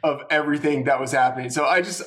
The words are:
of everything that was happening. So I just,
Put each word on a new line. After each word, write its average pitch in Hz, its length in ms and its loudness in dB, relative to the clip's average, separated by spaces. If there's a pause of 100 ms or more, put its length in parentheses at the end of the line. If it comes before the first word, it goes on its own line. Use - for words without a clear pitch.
of 143 280 -2
everything 147 540 0
that 135 140 2
was 131 120 -4
happening. 127 400 0
So 151 120 -2
I 175 200 2
just, - 240 -8